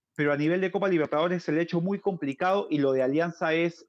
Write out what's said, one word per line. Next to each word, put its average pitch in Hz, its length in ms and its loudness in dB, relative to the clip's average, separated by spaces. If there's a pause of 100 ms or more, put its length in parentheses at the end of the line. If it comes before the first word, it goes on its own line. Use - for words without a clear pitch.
(160)
pero 147 180 0
a 143 40 -2
nivel 165 240 0
de 185 100 -2
Copa 196 180 -2
Libertadores 170 540 0
se 160 80 -4
le 151 80 2
ha 170 40 2
hecho 170 160 -2
muy 196 200 -2
complicado 180 720 -2
y 147 80 0
lo 139 120 4
de 131 120 2
Alianza 160 500 0
es, 170 360 -2